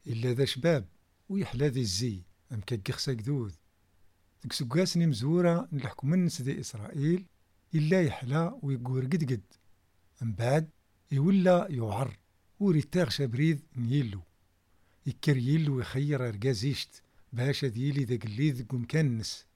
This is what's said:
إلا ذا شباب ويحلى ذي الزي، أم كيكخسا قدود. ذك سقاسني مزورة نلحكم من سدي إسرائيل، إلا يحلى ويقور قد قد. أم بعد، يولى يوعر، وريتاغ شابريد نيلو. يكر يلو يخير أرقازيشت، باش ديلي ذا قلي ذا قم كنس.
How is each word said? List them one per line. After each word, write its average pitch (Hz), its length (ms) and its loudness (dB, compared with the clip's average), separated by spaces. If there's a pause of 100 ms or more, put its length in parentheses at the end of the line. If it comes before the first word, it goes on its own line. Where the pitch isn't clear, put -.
إلا 120 260 -2
ذا 131 120 2
شباب 131 420 0 (420)
ويحلى 151 380 0
ذي 131 140 0
الزي، 101 400 -2 (300)
أم 113 100 -6
كيكخسا 120 500 -4
قدود. 117 420 -4 (920)
ذك - 80 -8
سقاسني 170 540 2
مزورة 170 640 2
نلحكم 131 380 -4
من 175 200 4
سدي 131 300 -4
إسرائيل، 151 680 -2 (500)
إلا 160 260 4
يحلى 160 600 0
ويقور 127 440 -2
قد 151 260 0
قد. 110 120 -2 (760)
أم 113 120 -2
بعد، 135 360 2 (420)
يولى 175 580 4
يوعر، 113 480 -4 (420)
وريتاغ 180 500 2
شابريد 143 520 0 (140)
نيلو. 120 460 0 (840)
يكر 143 320 0
يلو 139 420 2
يخير 131 480 -2
أرقازيشت، 117 760 -2 (300)
باش 135 320 0
ديلي 135 380 0
ذا 120 140 0
قلي 113 340 0
ذا 120 180 -6
قم 123 160 -2
كنس. 123 720 -2